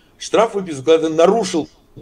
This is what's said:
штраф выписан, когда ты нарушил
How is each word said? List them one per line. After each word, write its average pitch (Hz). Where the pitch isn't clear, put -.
штраф 220
выписан, 165
когда 160
ты 160
нарушил 175